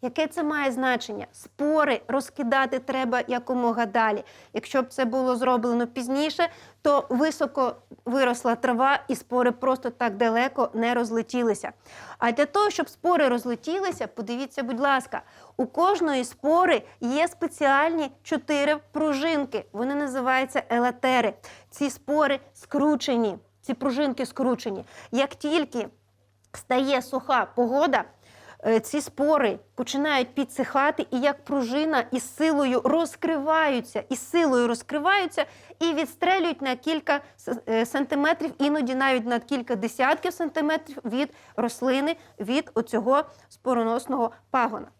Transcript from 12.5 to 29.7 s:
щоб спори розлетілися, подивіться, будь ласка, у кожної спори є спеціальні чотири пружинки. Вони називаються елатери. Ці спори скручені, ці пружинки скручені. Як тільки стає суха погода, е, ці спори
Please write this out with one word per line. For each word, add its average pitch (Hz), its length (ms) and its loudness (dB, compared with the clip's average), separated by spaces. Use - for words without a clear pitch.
щоб 349 200 -4
спори 339 380 2
розлетілися, 247 800 -4
подивіться, 240 560 -8
будь 240 160 -4
ласка, 269 420 0
у 262 80 0
кожної 330 580 2
спори 320 600 2
є 277 260 0
спеціальні 302 840 0
чотири 294 540 0
пружинки. 294 800 -2
Вони 247 240 -4
називаються 262 720 -2
елатери. 240 640 2
Ці 285 200 -2
спори 285 500 0
скручені, 269 840 0
ці - 120 -6
пружинки 269 520 -2
скручені. 240 600 -4
Як 269 240 0
тільки 294 520 -2
стає 254 480 0
суха 254 540 0
погода, 254 480 2
е, 226 120 4
ці 285 220 -4
спори 277 580 2